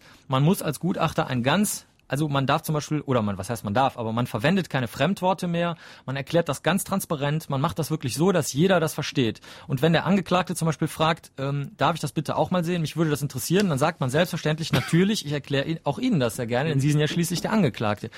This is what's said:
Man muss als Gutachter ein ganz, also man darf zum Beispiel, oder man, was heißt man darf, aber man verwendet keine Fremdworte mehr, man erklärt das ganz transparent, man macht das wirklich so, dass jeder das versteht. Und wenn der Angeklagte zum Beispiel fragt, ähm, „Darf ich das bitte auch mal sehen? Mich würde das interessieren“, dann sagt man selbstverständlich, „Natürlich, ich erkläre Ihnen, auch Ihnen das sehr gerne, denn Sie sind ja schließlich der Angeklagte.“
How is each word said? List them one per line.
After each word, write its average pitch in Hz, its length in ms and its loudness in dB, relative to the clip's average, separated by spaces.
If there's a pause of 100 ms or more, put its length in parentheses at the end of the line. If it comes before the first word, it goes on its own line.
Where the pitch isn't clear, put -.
(280)
Man 135 160 2
muss 175 180 4
als 151 180 -4
Gutachter 165 480 -2
ein 123 140 -2
ganz, 175 440 0 (220)
also 147 220 -2
man 139 160 0
darf 147 160 2
zum 156 120 -4
Beispiel, 147 280 -2
oder 123 220 2
man, 98 160 -2
was 95 100 -8
heißt 117 140 -6
man 101 100 -4
darf, 127 240 2
aber 113 160 -4
man 120 140 -2
verwendet 160 420 0
keine 127 180 -2
Fremdworte 185 600 -2
mehr, 170 280 -2 (300)
man 131 100 -4
erklärt 165 320 0
das 139 140 -4
ganz 185 220 0
transparent, 156 640 -2
man 139 100 0
macht 170 200 0
das 151 100 -4
wirklich 139 240 -4
so, 175 180 4
dass 170 220 0
jeder 175 260 4
das 156 140 0
versteht. 123 480 -2 (240)
Und 131 160 -2
wenn 160 100 6
der 151 140 2
Angeklagte 180 480 2
zum 165 140 -2
Beispiel 160 200 0
fragt, - 520 -2
ähm, 139 380 -4
„Darf 160 180 2
ich - 60 -8
das 143 100 -4
bitte - 240 -4
auch 151 160 0
mal 180 120 0
sehen? 175 180 -2
Mich 151 140 -4
würde 160 140 2
das 147 140 0
interessieren“, 170 460 0
dann 135 100 0
sagt 165 220 0
man 127 100 0
selbstverständlich, 156 600 0
„Natürlich, 185 540 2
ich 143 60 -4
erkläre 139 340 -2
Ihnen, 160 180 -4
auch 131 140 -2
Ihnen 165 220 2
das 117 160 0
sehr 123 100 -4
gerne, 123 240 0
denn 139 100 2
Sie 147 120 4
sind 147 80 4
ja 151 80 2
schließlich 170 340 -2
der - 100 -4
Angeklagte.“ 117 680 0